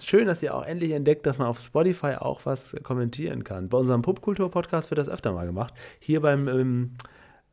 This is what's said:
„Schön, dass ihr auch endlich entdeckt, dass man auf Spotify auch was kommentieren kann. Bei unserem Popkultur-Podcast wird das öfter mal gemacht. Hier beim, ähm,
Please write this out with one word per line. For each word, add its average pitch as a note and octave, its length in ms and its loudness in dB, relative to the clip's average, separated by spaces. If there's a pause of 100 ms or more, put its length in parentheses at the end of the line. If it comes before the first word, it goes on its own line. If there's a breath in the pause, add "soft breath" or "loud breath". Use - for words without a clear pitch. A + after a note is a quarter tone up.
„Schön, G#3+ 240 6
dass E3+ 160 0
ihr D3 100 -2
auch C3 120 -4
endlich E3 260 -4
entdeckt, D3 340 2
dass C3+ 120 0
man C3 100 0
auf A#2+ 140 -2
Spotify D#3+ 580 0
auch - 260 -4
was C3+ 380 -6
kommentieren B2 640 -4
kann. F#2 240 -8
Bei B2 80 4
unserem B2+ 240 4
Popkultur-Podcast F3+ 920 -2
wird D3+ 80 -2
das C#3+ 100 0
öfter G2+ 220 -2
mal F2 140 -4
gemacht. F#2 280 -4 (260 loud breath)
Hier D#3 220 0
beim, C#3+ 280 4
ähm, B2 420 2 (600 loud breath)